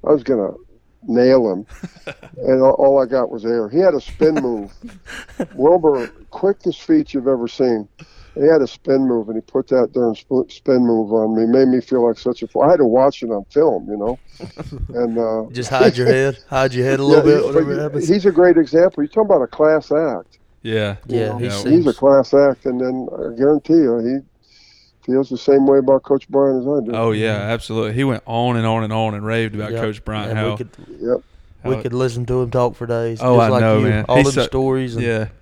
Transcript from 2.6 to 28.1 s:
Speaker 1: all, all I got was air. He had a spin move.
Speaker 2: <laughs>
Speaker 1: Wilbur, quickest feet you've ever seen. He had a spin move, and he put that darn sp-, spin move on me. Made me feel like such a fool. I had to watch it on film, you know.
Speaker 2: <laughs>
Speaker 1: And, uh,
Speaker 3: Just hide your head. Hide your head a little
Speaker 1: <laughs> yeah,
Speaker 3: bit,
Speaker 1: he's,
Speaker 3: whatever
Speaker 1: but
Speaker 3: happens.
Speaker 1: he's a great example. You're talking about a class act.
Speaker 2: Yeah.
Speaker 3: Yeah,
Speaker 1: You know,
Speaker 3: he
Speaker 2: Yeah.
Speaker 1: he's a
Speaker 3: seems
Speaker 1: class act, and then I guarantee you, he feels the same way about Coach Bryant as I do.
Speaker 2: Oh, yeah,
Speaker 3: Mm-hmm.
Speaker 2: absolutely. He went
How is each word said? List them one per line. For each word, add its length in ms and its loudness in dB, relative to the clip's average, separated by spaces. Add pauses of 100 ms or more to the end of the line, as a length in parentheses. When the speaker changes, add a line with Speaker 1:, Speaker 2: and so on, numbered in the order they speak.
Speaker 1:
all, 120 6
all 280 4
I 60 0
got 240 -2
was 140 -10
air. 220 -2
He 120 -2
had 160 4
a 40 -2
spin 360 0
move. 360 -4 (440)
Speaker 2:
<laughs> 400 -12
Speaker 1:
Wilbur, 520 2 (220)
quickest 540 -4
feet 300 0
you've 140 -4
ever 200 -2
seen. 400 -2 (480)
He 100 -2
had 160 4
a 60 -2
spin 400 -2
move, 220 -2
and 80 -8
he 40 -6
put 280 -6
that 220 2
darn 220 0
sp-, 360 -4
spin 360 0
move 260 0
on 240 0
me. 120 2
Made 200 4
me 140 0
feel 260 0
like 120 -2
such 240 -6
a 40 -12
fool. 140 -2
I 80 4
had 80 6
to 80 4
watch 380 2
it 80 -6
on 140 -6
film, 440 0
you 80 -6
know. 220 -6 (200)
Speaker 2:
<laughs> 560 -12
Speaker 1:
And, 220 -2
uh, 340 -4
Speaker 3:
Just 200 -8
hide 260 2
your 100 0
head. 300 0 (100)
Hide 260 -2
your 120 0
head 140 0
a 40 -2
little 220 4
Speaker 1:
<laughs> 20 4
yeah, 100 6
Speaker 3:
bit, 80 0
Speaker 1:
he's, 100 -2
Speaker 3:
whatever 200 0
Speaker 1:
but 60 -4
Speaker 3:
happens. 260 -6
Speaker 1:
he's 200 2
a 40 4
great 260 4
example. 460 2
You're 60 -4
talking 160 0
about 160 2
a 60 -4
class 440 0
act. 460 -4 (240)
Speaker 2:
Yeah. 360 -4 (100)
Speaker 3:
Yeah, 100 -4
Speaker 1:
You 80 0
know, 140 -6
Speaker 3:
he 60 -4
Speaker 2:
Yeah. 60 -4
Speaker 1:
he's 140 -6
a 180 4
Speaker 3:
seems 140 0
Speaker 1:
class 380 2
act, 300 2
and 140 -4
then 340 -6
I 220 -8
guarantee 380 0
you, 240 4 (1040)
he 80 -6
feels 180 0
the 80 -6
same 280 2
way 140 6
about 240 2
Coach 260 -2
Bryant 320 0
as 60 -6
I 180 -2
do. 100 -8
Speaker 2:
Oh, 160 0
yeah, 280 -2
Speaker 3:
Mm-hmm. 100 -6
Speaker 2:
absolutely. 440 -4
He 100 -2
went 240 -2